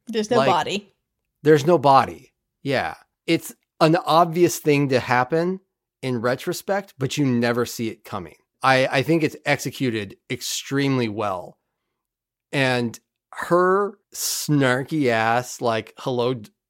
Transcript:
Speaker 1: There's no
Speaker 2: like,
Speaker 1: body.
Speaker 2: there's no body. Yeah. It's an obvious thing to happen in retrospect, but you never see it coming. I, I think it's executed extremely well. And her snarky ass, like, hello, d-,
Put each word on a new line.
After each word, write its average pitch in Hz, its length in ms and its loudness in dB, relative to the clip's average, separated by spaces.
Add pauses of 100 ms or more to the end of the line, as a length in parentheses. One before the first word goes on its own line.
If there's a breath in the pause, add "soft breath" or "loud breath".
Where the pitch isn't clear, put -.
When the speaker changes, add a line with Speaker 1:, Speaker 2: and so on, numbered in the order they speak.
Speaker 1:
There's 220 240 -4
no 240 60 4
Speaker 2:
like, 139 100 4
Speaker 1:
body. 170 460 -2 (500)
Speaker 2:
there's 143 220 6
no 170 120 4
body. 120 560 4 (300)
Yeah. 104 320 -2 (300)
It's 165 280 -2 (280)
an 165 160 6
obvious 165 640 2
thing 143 300 2
to 127 100 2
happen 165 600 0 (420)
in 123 200 -4
retrospect, 175 760 -4
but 131 200 -6
you 147 80 2
never 120 400 0
see 113 240 -8
it - 160 -16
coming. 87 300 -12 (280)
I, 131 240 4
I 139 160 0
think 156 200 0
it's 143 120 -2 (100)
executed 123 680 -4 (140)
extremely 135 800 -2
well. 101 480 -6 (920)
And 127 460 -2 (360)
her 185 640 0 (180)
snarky 139 960 -2
ass, 113 520 0
like, 113 360 -4
hello, 123 380 -2
d-, 104 140 -16 (200)